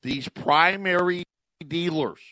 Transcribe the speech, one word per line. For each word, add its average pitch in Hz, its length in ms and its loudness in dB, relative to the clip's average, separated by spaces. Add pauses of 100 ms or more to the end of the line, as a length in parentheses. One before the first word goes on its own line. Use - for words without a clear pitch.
these 131 260 -6
primary 180 920 2 (420)
dealers 156 540 -2 (140)